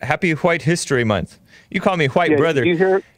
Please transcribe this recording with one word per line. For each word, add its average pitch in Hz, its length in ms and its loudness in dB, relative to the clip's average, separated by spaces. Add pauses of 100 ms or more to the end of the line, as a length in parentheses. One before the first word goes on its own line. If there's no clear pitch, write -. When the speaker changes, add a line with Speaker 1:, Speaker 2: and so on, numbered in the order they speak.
Speaker 1:
happy 156 320 -2
White 170 280 0
History 143 400 -2
Month. 107 380 -2 (320)
You 190 80 -4
call 190 160 0
me 156 100 0
white 165 240 2
Speaker 2:
Yeah, 151 60 4
Speaker 1:
brother. 143 260 2
Speaker 2:
did 170 80 2
you 170 60 0
hear? 190 260 2 (160)